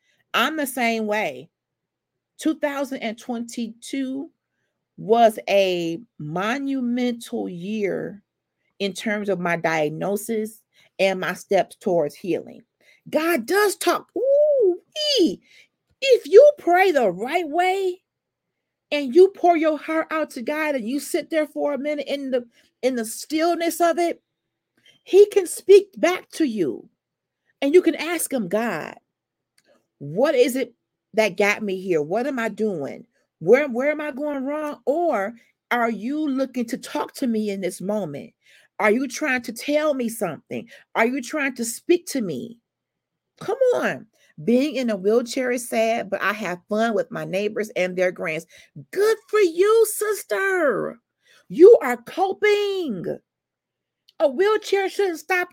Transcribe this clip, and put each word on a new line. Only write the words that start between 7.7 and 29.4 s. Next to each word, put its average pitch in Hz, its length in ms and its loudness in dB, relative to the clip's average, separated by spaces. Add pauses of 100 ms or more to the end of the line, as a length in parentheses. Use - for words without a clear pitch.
in 196 140 -4
terms 208 360 -6
of 180 100 -2
my 175 180 -2
diagnosis 170 1080 -4 (340)
and 190 220 0
my 175 160 -6
steps - 400 -2
towards 165 400 -2
healing. 123 480 -8 (460)
God 311 360 0
does 392 300 2
talk. - 420 -2
Ooh, 539 640 2 (380)
ee. 240 200 2 (640)
If 508 260 4
you 494 300 10
pray 370 340 4
the 247 200 2
right 269 380 -4
way 370 520 0 (880)
and 285 240 -4
you 381 220 8
pour 349 220 4
your 311 200 0
heart 320 340 -4
out 302 200 -4
to 262 100 -12
God 302 340 -4
and 220 120 -6
you 277 140 -4
sit 294 280 -4
there 311 160 0
for 294 280 -4
a 277 40 -6
minute 294 300 -6
in 277 240 -6
the, 240 160 -2 (340)
in 262 140 0
the 233 80 -4
stillness 330 800 -2
of 339 180 2
it, 339 220 -2 (840)
he 403 220 8
can 403 200 0
speak 392 420 6 (100)
back 349 340 0
to - 140 -2
you. 190 420 -4 (720)
And 277 120 0
you 359 80 8
can 330 140 0
ask 320 360 -6
him, 240 160 -4
"God, 202 500 -4 (1000)